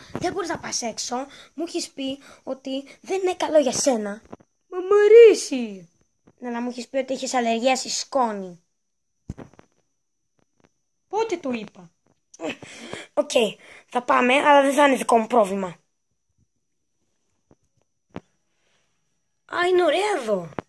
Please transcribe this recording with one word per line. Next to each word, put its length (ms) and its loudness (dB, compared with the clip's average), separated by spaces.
Δεν 200 -6
μπορείς 160 -8
να 100 -8
πας 240 -10
έξω. 340 -8
Μου 120 -8
έχεις 240 -10
πει 280 -10
ότι 420 -10
δεν 200 -6
είναι 140 -2
καλό 240 0
για 140 2
σένα. 500 -4
Μα 100 -10
μ' 140 -2
αρέσει. 840 6
Ναι, 100 -12
αλλά 120 -8
μου 80 -6
έχεις 200 -12
πει 80 -12
ότι 180 -4
έχεις 200 -6
αλλεργία 420 0
στη 120 -10
σκόνη. 760 -6
Πότε 280 -4
το 140 -8
είπα; 400 -10
Οκ, 160 -2
θα 160 -6
πάμε, 320 2
αλλά 280 6
δεν 120 0
θα 120 6
είναι 100 2
δικό 220 2
μου 80 0
πρόβλημα. 500 -2
Α, 240 -4
είναι 140 2
ωραία 400 0
εδώ. 260 -4